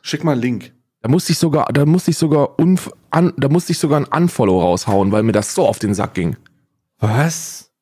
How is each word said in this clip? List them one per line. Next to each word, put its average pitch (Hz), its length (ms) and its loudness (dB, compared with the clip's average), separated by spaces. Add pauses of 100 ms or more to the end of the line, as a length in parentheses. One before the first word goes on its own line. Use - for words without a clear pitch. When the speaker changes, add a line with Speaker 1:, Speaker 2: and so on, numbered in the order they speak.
Speaker 1:
Schick - 220 -8
mal 156 100 2
einen 123 80 -2
Link. 120 320 -4 (280)
Speaker 2:
Da 117 80 -6
musste 175 220 2
ich 151 80 0
sogar, 151 320 0
da 143 140 2
musste 175 260 2
ich 151 60 -2
sogar 147 420 0
unf-, 180 320 2 (200)
an-, 165 260 2
da 135 120 0
musste 170 220 0
ich 165 80 -4
sogar 147 200 0
ein 143 60 -4 (180)
Unfollow 101 380 2
raushauen, 98 500 2
weil 107 120 2
mir 113 80 0
das 101 240 -2
so 180 120 2
auf 110 120 -2
den 104 140 -2
Sack 98 220 -4
ging. 82 200 -4 (640)
Speaker 1:
Was? 131 720 -4 (100)